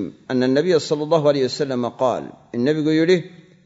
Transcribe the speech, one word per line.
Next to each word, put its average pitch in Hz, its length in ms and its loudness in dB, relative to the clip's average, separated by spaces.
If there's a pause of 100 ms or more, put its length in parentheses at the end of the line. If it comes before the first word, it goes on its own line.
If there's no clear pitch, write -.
(280)
anna 127 180 0
nabiya 156 320 2
sallallahu 151 500 0
alayhi 139 200 2
wa 123 100 -6
sallam 131 240 -2 (160)
qaal, 104 260 0 (280)
in 120 100 -4
nabigu 151 320 0
yidhi, 165 220 4 (500)